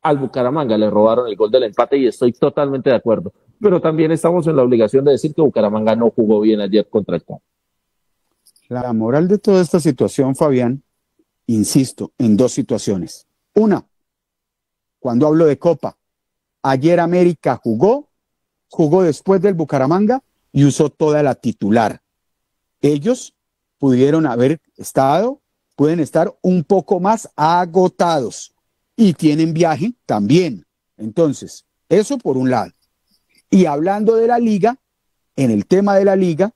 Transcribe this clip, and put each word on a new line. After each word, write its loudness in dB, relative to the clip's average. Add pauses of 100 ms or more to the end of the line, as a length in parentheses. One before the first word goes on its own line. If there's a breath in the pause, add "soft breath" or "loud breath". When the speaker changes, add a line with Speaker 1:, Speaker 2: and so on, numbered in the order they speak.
Speaker 1:
al 0
Bucaramanga -2
le 0
robaron 2
el -6
gol 0
del 2
empate -2
y 2
estoy 0
totalmente -2
de 2
acuerdo, -4 (260)
pero 2
también 0
estamos 0
en 0
la 2
obligación 2
de 4
decir -2
que 0
Bucaramanga 0
no 0
jugó 0
bien 0
ayer -2
contra -4
el -6
Cali. -16 (1300)
Speaker 2:
La -8
moral 0
de 0
toda 2
esta 0
situación, 0
Fabián, -2 (640)
insisto, -2
en 2
dos 2
situaciones. -6 (280)
Una, 2 (1120)
cuando 0
hablo 2
de 2
Copa, -4 (640)
ayer 0
América 0
jugó, 0 (600)
jugó 0
después 0
del 0
Bucaramanga 0 (300)
y 2
usó 2
toda 0
la 0
titular. -2 (840)
Ellos -2 (440)
pudieron 2
haber -2 (160)
estado, -2 (360)
pueden 0
estar -2
un 0
poco -2
más -4
agotados -2 (440)
y 4
tienen 0
viaje -2 (140)
también. 0 (300)
Entonces, -6 (220)
eso 0
por -4
un -2
lado. -4 (760)
Y 4
hablando 0
de 2
la 2
liga, 0 (600)
en 0
el 0
tema 2
de 2
la 4
liga 0